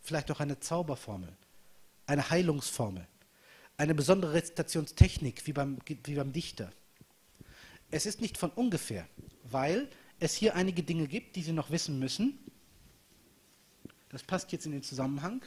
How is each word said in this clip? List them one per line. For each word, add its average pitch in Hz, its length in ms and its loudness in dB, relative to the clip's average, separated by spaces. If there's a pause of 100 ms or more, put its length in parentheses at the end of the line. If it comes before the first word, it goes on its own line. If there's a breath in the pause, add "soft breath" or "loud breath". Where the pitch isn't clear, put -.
Vielleicht 151 320 -4
auch - 80 -2
eine 143 180 -2
Zauberformel, 120 720 -4 (760 soft breath)
eine 147 220 2
Heilungsformel, 135 800 2 (680 loud breath)
eine 151 180 4
besondere 160 400 4
Rezitationstechnik, - 1120 4
wie 156 60 -4
beim, 139 340 0
wie 143 300 -8
beim 139 160 -2
Dichter. 131 400 -6 (1200 loud breath)
Es 156 120 0
ist 208 160 -4
nicht 226 160 -4
von 165 140 -2
ungefähr, 175 560 -2 (380)
weil 143 440 0 (300 loud breath)
es 165 160 0
hier 214 220 4
einige 180 260 2
Dinge 165 240 0
gibt, 160 300 -6
die 180 60 -4
Sie 160 100 -2
noch 151 180 -2
wissen 151 300 0
müssen. 208 380 0 (1700)
Das 131 100 -10
passt - 300 -4
jetzt 165 140 -6
in 151 60 -4
den 139 100 -6
Zusammenhang. 143 640 -4